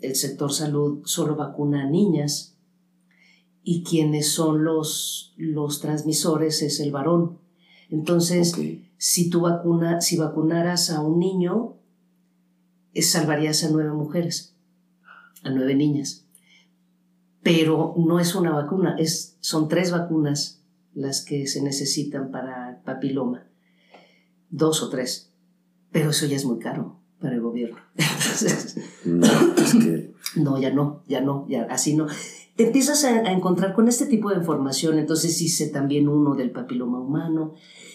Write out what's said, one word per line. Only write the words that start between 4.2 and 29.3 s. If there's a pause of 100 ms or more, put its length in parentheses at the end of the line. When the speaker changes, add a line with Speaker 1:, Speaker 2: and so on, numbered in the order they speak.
Speaker 1:
son
los,
los
transmisores
es
el
varón. (520)
Entonces,
Speaker 2:
Ok. (380)
Speaker 1:
si
tú
vacuna-,
si
vacunaras
a
un
niño, (1200)
eh,
salvarías
a
nueve
mujeres, (880)
a
nueve
niñas. (1200)
Pero
no
es
una
vacuna,
es,
son
tres
vacunas (300)
las
que
se
necesitan
para
papiloma. (1000)
Dos
o
tres. (600)
Pero
eso
ya
es
muy
caro (200)
para
el
gobierno. (100)
<laughs>
Entonces, (280)
Speaker 2:
No, (300)